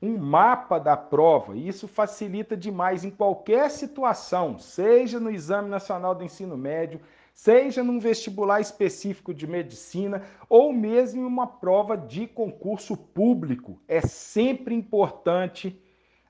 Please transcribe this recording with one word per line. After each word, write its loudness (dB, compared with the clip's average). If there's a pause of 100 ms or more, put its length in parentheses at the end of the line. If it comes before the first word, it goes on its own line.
um -2
mapa 4
da 2
prova. 4
E -8
isso -10
facilita -6
demais -4
em -8
qualquer 0
situação, -4
seja 2
no -4
Exame -4
Nacional -4
do -10
Ensino -12
Médio, -6 (320)
seja 4
num -2
vestibular 0
específico -4
de -12
medicina, -8 (260)
ou 8
mesmo 0
em -6
uma -4
prova 0
de -8
concurso -8
público. -2
É 0
sempre -2
importante -2 (500)